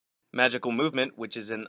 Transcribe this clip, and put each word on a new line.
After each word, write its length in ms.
Magical 380
Movement, 460
which 200
is 140
an 180